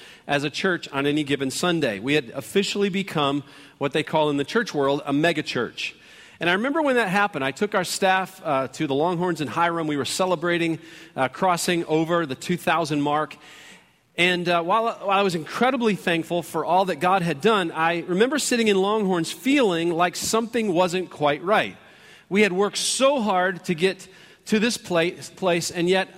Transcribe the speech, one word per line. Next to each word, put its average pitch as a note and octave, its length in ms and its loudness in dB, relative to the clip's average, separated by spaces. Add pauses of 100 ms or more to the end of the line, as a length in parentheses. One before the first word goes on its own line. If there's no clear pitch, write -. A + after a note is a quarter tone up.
(260)
as C#3+ 180 0
a D3+ 60 -4
church F3 380 -2
on C#3 180 -2
any D3 160 2
given C3+ 280 -2
Sunday. D3 480 0
We B2+ 160 -2
had C3+ 200 0
officially G3+ 540 -2
become D#3 540 -2 (360)
what C#3 140 -2
they D#3 100 0
call D#3 260 0
in C#3+ 80 0
the C#3 80 -2
church A3+ 300 -2
world C#3+ 320 2
a C#3+ 60 -4
mega D3+ 300 2
church. - 520 -6 (460)
And E3+ 80 0
I F3 40 6
remember C4+ 300 0
when C#4 120 2
that A3+ 140 2
happened, G3 360 0
I C3+ 60 0
took G3+ 240 -2
our G3 80 2
staff, F#3+ 600 0
uh, C3+ 240 0
to - 180 -6
the C#3 80 -2
Longhorns E3+ 460 0
in C#3+ 80 -4
Hiram. E3+ 400 0
We D3 80 -2
were C3+ 80 -2
celebrating, E3+ 760 -2 (380)
uh, C3 100 2
crossing E3+ 600 0
over D#3+ 400 0
the C3 100 -8
two - 200 -4
thousand D#3+ 440 0
mark. D3 360 -2 (800)
And, F3 320 2
uh, F3 140 2
while, G#3 220 2
while G3 340 0
I G3+ 40 4
was F#3+ 120 0
incredibly A#3 600 0
thankful E3+ 480 -2
for D#3+ 200 -4
all F3+ 200 4
that F3+ 120 -2
God F3+ 260 2
had D#3+ 180 -2
done, F#3 320 2
I E3 340 0
remember A3+ 320 2
sitting A#3 300 0
in G3+ 80 4
Longhorns F#3+ 560 0
feeling G3+ 580 2
like F3 240 0
something A3 580 -2
wasn't F3 380 0
quite D3 320 0
right. E3+ 340 0 (520)
We G3 140 2
had G3 100 4
worked F#3+ 260 0
so C4+ 420 2
hard F#3 440 0
to F#3 100 -2
get F#3 320 -2 (400)
to G#3+ 140 2
this A#3 160 0
place, E3 540 -2
place, E3+ 420 0
and F3 160 0
yet F#3 300 2